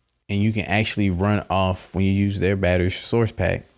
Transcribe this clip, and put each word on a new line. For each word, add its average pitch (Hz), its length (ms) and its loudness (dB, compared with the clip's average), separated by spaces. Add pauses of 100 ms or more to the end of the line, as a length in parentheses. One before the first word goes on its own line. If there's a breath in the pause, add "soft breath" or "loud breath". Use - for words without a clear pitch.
(280)
And 101 140 0
you 110 100 2
can 107 140 -2
actually 104 440 0
run 98 400 0
off, 92 440 -2
when 95 100 0
you 98 80 2
use 101 280 0
their 95 160 0
battery 92 360 2
source 117 400 -2
pack 92 320 -2 (140)